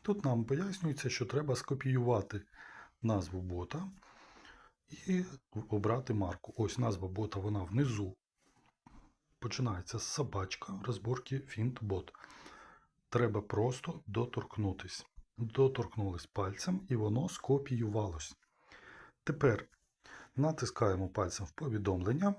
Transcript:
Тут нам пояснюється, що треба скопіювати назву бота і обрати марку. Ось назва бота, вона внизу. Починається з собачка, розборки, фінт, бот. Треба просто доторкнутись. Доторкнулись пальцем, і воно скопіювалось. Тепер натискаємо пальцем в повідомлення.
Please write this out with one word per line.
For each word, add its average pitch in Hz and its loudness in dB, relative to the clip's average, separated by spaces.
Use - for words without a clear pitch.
Тут 202 0
нам 120 4
пояснюється, 151 0
що - -2
треба 135 2
скопіювати 123 2
назву 92 2
бота 90 -4
і 180 0
обрати 110 2
марку. 90 -2
Ось 107 0
назва 101 0
бота, 101 -2
вона 104 0
внизу. 104 0
Починається 113 -2
з - -4
собачка, - -4
розборки, 123 -2
фінт, 123 -2
бот. 98 -2
Треба 107 4
просто 127 0
доторкнутись. - -2
Доторкнулись 110 2
пальцем, 104 -2
і 127 2
воно 110 2
скопіювалось. 110 0
Тепер 143 4
натискаємо 110 2
пальцем 90 -2
в - -12
повідомлення. 110 2